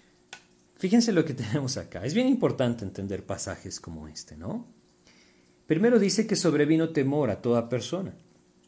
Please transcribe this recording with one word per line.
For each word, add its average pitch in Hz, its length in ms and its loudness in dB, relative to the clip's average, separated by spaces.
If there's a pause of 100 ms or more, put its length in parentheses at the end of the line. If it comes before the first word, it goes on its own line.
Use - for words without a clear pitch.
(760)
Fíjense 226 360 4
lo 165 140 4
que 147 80 -6
<laughs> 123 100 -6
tenemos 127 340 -2
acá. 90 280 -8
Es 143 80 -4
bien 254 140 2
importante 123 580 0
entender 95 400 -8
pasajes 95 540 -8
como 78 280 -14
este, 76 300 -16
¿no? 139 280 -10 (1000)
Primero 220 320 4
dice 202 260 2
que 202 100 0
sobrevino 160 540 4
temor 143 400 2
a 95 120 -2
toda 117 280 2
persona. 165 460 -4 (520)